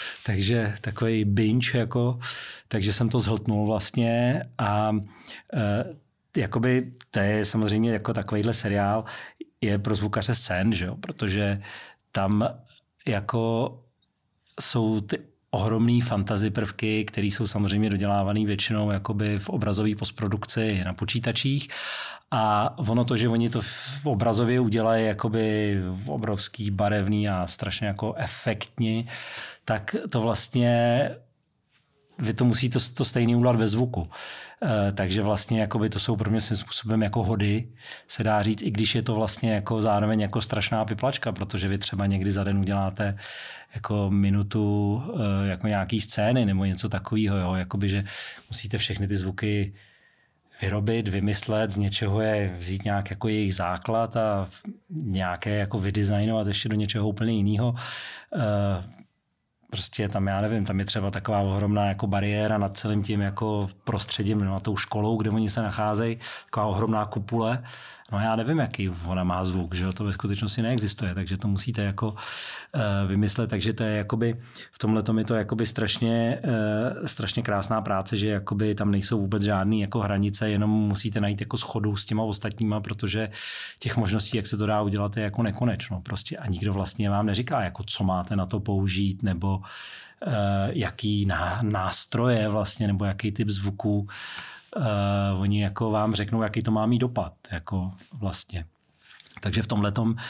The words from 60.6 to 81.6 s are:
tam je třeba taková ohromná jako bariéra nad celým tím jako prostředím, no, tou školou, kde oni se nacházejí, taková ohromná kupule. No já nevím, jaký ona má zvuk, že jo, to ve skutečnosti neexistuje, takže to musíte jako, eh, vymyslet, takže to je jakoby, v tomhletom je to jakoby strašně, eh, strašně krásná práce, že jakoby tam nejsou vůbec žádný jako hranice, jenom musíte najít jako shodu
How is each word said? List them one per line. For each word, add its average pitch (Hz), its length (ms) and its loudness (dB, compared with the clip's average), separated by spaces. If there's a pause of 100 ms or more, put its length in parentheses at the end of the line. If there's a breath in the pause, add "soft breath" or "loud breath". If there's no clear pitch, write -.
tam 98 140 0
je 101 60 0
třeba 101 260 -2
taková 101 300 0
ohromná 101 460 2
jako 98 200 0
bariéra 104 520 2
nad 101 180 0
celým 107 260 0
tím 104 180 0
jako 101 500 0 (140)
prostředím, 104 600 0
no, 95 160 0
tou 101 160 -2
školou, 110 400 0
kde 107 140 0
oni 110 200 2
se 117 120 0
nacházejí, 110 560 0 (260 loud breath)
taková 107 220 0
ohromná 107 380 2
kupule. 113 580 0 (500 loud breath)
No 101 60 0
já 113 180 2
nevím, 127 220 0
jaký 104 300 0
ona 90 360 -2
má 90 200 2
zvuk, 90 300 -2
že 90 100 0
jo, 92 80 0
to 104 120 -4
ve 101 80 0
skutečnosti 101 500 -2
neexistuje, 107 520 0
takže 95 220 -4
to 104 120 -2
musíte 101 340 0
jako, 101 320 -2 (600 loud breath)
eh, 101 320 2
vymyslet, 104 440 2
takže 107 220 0
to 110 100 -4
je 107 140 0
jakoby, 113 400 0 (360 loud breath)
v - 60 -20
tomhletom 110 400 2
je 107 60 2
to 117 100 0
jakoby 110 320 0
strašně, 117 800 0
eh, 110 640 0
strašně - 340 -4
krásná 104 380 0
práce, 98 360 -2
že 104 120 0
jakoby 104 460 0
tam 104 160 2
nejsou 101 300 2
vůbec 101 220 0
žádný 104 380 2
jako 101 200 -2
hranice, 101 500 2
jenom 104 200 2
musíte 104 500 2
najít 101 200 0
jako - 160 -4
shodu 107 400 0